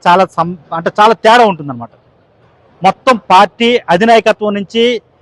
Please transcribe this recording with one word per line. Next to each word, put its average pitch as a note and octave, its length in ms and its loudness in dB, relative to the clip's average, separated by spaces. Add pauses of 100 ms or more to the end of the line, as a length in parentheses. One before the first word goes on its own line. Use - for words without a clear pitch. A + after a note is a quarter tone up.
చాలా F#3 180 2
సం-, F3 320 -6 (160)
అంటే E3+ 180 -6 (100)
చాలా A3 120 4
తేడా A3+ 320 2
ఉంటుందన్నమాట. C#3+ 460 -6 (920)
మొత్తం G3 380 0 (100)
పార్టీ G#3+ 500 0 (100)
అధినాయకత్వం G#3 640 0
నుంచి A3+ 480 -4 (200)